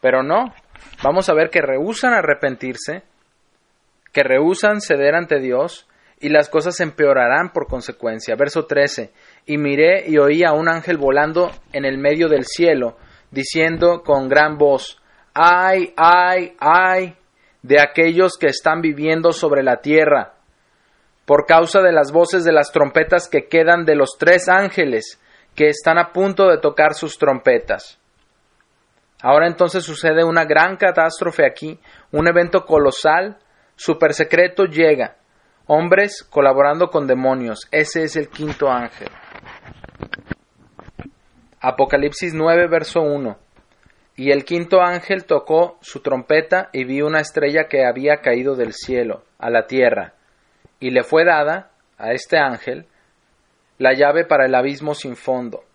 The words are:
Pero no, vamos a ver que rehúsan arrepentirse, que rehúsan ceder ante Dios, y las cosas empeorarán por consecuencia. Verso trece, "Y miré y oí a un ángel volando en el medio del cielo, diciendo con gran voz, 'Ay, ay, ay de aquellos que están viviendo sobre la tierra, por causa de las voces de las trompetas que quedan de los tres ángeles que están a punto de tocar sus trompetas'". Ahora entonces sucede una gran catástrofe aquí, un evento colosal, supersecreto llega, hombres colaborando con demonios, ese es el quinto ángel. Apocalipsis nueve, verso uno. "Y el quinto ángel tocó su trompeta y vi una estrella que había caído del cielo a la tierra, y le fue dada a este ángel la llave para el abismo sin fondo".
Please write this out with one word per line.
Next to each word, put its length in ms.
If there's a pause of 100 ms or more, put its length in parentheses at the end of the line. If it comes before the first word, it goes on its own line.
Pero 240
no, 280 (520)
vamos 240
a 60
ver 140
que 120
rehúsan 520
arrepentirse, 920 (1080)
que 120
rehúsan 560
ceder 340
ante 240
Dios, 480 (320)
y 120
las 180
cosas 320
empeorarán 720
por 160
consecuencia. 680
Verso 320
trece, 460 (320)
"Y 140
miré 500
y 100
oí 240
a 120
un 140
ángel 280
volando 560 (200)
en 120
el 140
medio 300
del 180
cielo, 500 (340)
diciendo 720
con 260
gran 280
voz, 440 (340)
'Ay, 600
ay, 600
ay 580 (460)
de 180
aquellos 580
que 100
están 320
viviendo 520
sobre 300
la 140
tierra, 560 (920)
por 180
causa 380
de 100
las 200
voces 320
de 80
las 180
trompetas 580
que 200
quedan 360
de 120
los 200
tres 320
ángeles 720 (360)
que 120
están 300
a 140
punto 360
de 100
tocar 360
sus 240
trompetas'". 800 (1200)
Ahora 280
entonces 360
sucede 400
una 200
gran 320
catástrofe 680
aquí, 340 (340)
un 160
evento 360
colosal, 760 (360)
supersecreto 880
llega, 520 (500)
hombres 560
colaborando 680
con 180
demonios, 640
ese 320
es 100
el 140
quinto 420
ángel. 380 (2500)
Apocalipsis 720
nueve, 340
verso 320
uno. 380 (760)
"Y 160
el 140
quinto 360
ángel 440
tocó 560
su 220
trompeta 680
y 120
vi 180
una 160
estrella 500
que 160
había 340
caído 360
del 200
cielo 500 (140)
a 120
la 160
tierra, 460 (680)
y 120
le 120
fue 220
dada 460 (280)
a 140
este 260
ángel 480 (920)
la 160
llave 300
para 220
el 80
abismo 400
sin 220
fondo". 480 (100)